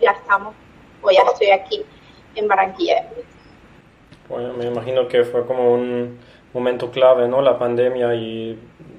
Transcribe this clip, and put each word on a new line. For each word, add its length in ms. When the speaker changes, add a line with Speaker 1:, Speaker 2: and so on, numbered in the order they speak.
Speaker 1:
ya 100
estamos, 420
o 80
ya 120
estoy 300
aquí 340
en 120
Barranquilla. 600
Speaker 2:
Bueno, 240
me 120
imagino 420
que 160
fue 220
como 280
un 460
momento 380
clave, 360
¿no? 140
La 160
pandemia 580
y 440